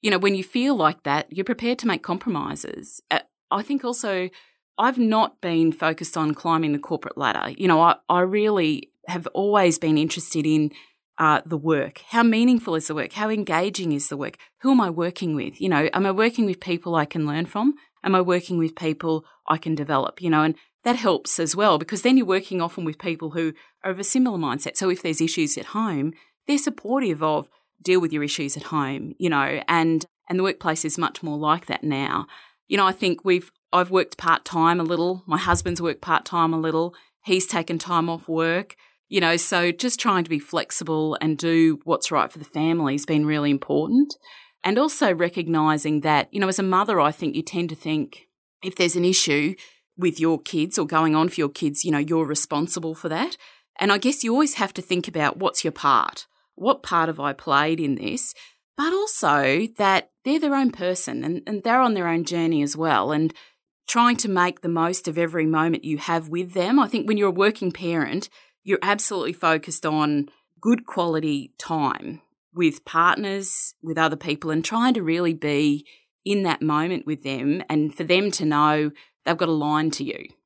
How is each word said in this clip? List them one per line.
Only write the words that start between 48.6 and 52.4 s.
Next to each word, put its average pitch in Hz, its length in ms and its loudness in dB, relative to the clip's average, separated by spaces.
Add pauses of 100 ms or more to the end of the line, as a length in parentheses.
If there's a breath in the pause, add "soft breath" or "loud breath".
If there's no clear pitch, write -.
if 185 120 -8
there's 175 220 2
an 175 80 2
issue 170 500 2 (420 loud breath)
with 170 220 -2
your 160 240 0
kids 180 340 -2
or 170 100 0
going 156 280 2
on 160 140 2
for 170 120 -6
your 147 80 0
kids, 147 360 -2
you 170 80 0
know, 147 60 2
you're 160 280 0
responsible 160 680 -2